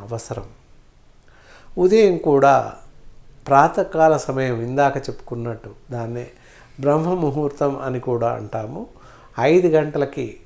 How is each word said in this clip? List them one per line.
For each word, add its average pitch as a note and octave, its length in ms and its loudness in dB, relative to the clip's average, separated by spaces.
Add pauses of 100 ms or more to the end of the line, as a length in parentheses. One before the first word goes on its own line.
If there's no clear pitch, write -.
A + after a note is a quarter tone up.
అవసరం. A2+ 460 -10 (1300)
ఉదయం F#3+ 420 4
కూడా C#3 380 4 (920)
ప్రాతకాల D#3+ 680 4
సమయం, C3 440 -4
ఇందాక C3 380 0
చెప్పుకున్నట్టు A#2 760 -10 (180)
దాన్నే A#2+ 360 -8 (540)
బ్రహ్మ D#3 340 0
ముహూర్తం D3 680 -2
అని B2+ 200 -6
కూడా A#2 300 -2
అంటాము. A2+ 500 -10 (720)
ఐదు F3 180 4
గంటలకి D3 560 0 (220)